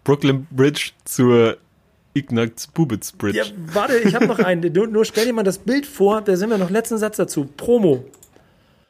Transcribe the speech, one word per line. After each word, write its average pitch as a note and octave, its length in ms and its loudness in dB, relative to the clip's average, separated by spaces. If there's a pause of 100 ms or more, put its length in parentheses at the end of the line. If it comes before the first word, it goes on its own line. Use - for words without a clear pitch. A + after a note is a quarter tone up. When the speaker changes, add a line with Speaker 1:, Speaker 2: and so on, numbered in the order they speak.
Speaker 1:
Brooklyn C#3 460 0
Bridge C#3 440 0 (120)
zur A#2+ 520 4 (580)
Ignaz A#2 500 -4
Bubitz B2+ 460 -4
Bridge. G#2 260 -4
Speaker 2:
Ja, G#2 60 -2 (320)
warte, A#3 240 0
ich G3+ 160 2
hab A#3+ 100 2
noch A#3 140 -2
einen. F3 340 0
Nur, G#3 140 2
nur G#3+ 180 0
stell G#3+ 200 -2
dir B3 80 -2
mal A3 100 -2
das F#3+ 160 -2
Bild C#4 260 -2
vor, G#3 360 2
da G3+ 140 0
sind G3+ 140 -2
wir A3 80 0
noch, F3+ 140 -2
letzten A3+ 260 -2
Satz G#3+ 200 -4
dazu. D3+ 380 -4
Promo. F3+ 500 2 (840)